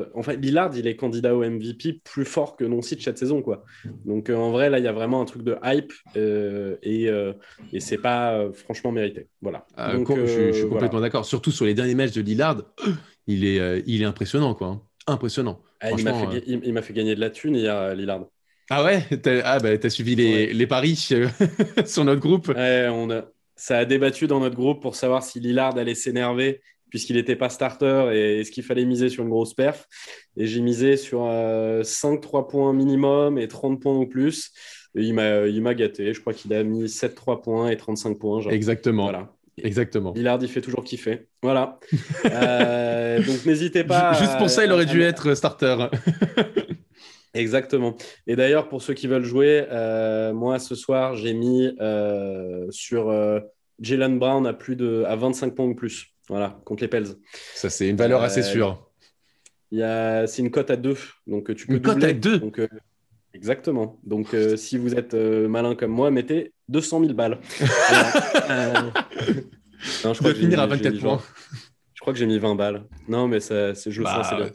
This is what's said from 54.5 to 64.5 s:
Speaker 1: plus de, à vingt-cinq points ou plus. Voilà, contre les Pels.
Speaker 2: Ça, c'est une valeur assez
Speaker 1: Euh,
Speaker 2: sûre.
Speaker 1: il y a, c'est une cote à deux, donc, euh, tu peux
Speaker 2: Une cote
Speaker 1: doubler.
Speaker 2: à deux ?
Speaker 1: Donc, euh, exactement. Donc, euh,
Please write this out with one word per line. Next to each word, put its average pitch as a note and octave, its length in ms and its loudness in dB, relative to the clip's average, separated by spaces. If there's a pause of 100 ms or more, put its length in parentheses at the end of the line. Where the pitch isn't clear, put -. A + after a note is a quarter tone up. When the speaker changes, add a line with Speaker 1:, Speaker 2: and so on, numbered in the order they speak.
Speaker 1:
plus B2+ 220 -8
de, A#2 300 0
à A2 120 -2
vingt-cinq B2+ 360 -2
points B2+ 120 -2
ou B2 100 0
plus. - 320 -8 (220)
Voilà, G2+ 360 -4
contre G#2+ 180 -6
les A2 60 -4
Pels. G#2+ 180 -2 (460)
Speaker 2:
Ça, - 160 -6
c'est F#2+ 180 -2
une G2+ 80 2
valeur A#2 260 4
assez G#2 200 0
Speaker 1:
Euh, - 20 0
Speaker 2:
sûre. G2+ 460 -2 (800)
Speaker 1:
il A2 80 -2
y A2+ 40 0
a, A2+ 440 0
c'est B2+ 140 -6
une A#2+ 100 0
cote - 180 0
à - 60 2
deux, C3 220 -2 (280)
donc, G#2 240 -6
euh, G#2+ 60 -4
tu - 120 -16
peux C3 80 2
Speaker 2:
Une B2+ 60 0
cote G#3+ 140 2
Speaker 1:
doubler. D3 140 4
Speaker 2:
à C#3 40 2
deux ? F3 260 2
Speaker 1:
Donc, A2 200 -6
euh, A2 80 0 (640)
exactement. A2+ 720 -4
Donc, G#2+ 300 -4
euh, A2 240 2